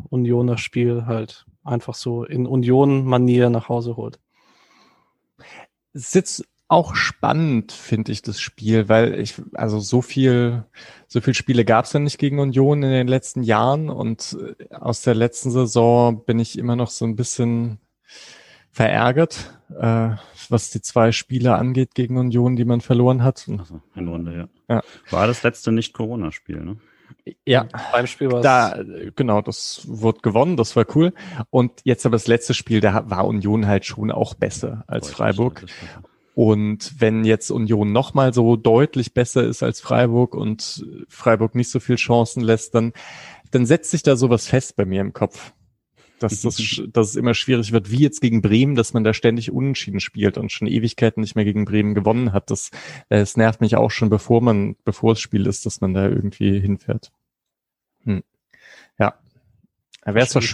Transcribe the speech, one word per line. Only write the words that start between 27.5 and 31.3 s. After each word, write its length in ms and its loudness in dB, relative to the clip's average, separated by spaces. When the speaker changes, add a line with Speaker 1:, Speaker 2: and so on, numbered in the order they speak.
Speaker 1:
Beim 160 0
Spiel 240 -4
war's 100 0
Speaker 2:
Da, 380 4
äh, 360 -12
genau, 280 2
das 440 -10
wurde 340 -2
gewonnen, 360 2
das 180 0
war 100 4
cool. 180 4